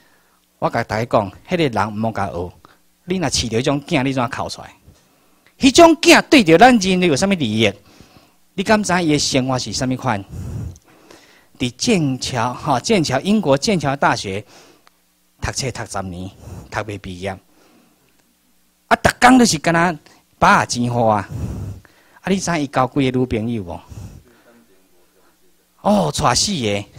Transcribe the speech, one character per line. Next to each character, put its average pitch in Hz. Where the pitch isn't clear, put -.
我 156
甲 117
大 104
家 117
讲， 107
迄 180
个 160
人 107
毋 110
好 110
甲 98
学， 87
你 185
若 165
饲 -
着 120
迄 127
种 143
囝， 143
你 135
怎 127
哭 82
出 -
来？ -
迄 247
种 330
囝 285
对 262
着 160
咱 240
人 185
类 180
有 143
啥 190
物 196
利 156
益？ 107
你 196
敢 214
知 185
伊 156
的 147
生 131
活 131
是 113
啥 131
物 127
款？ 110
伫 127
剑 147
桥， 123
吼， 135
剑 196
桥， 131
英 208
国 147
剑 196
桥 139
大 151
学 104
读 -
册 123
读 113
十 98
年， 92
读 113
袂 104
毕 92
业。 98
啊， 226
逐 -
工 254
都 240
是 165
干 165
那 170
把 170
钱 120
互 120
啊！ 104
啊， -
你 190
知 170
伊 143
交 127
几 131
个 127
女 127
朋 117
友 113
无？ 82
哦， 190
娶 131
四 170
个。 104